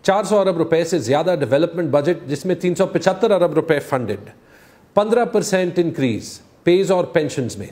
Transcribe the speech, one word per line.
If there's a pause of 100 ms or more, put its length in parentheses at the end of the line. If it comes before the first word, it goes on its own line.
चार
सौ
अरब
रुपए
से
ज्यादा
डेवलपमेंट
बजट, (100)
जिसमें
तीन
सौ
पचहत्तर
अरब
रुपए
फंडेड, (760)
पन्द्रह
परसेंट
इंक्रीज (240)
पेज
और
पेंशन्स
में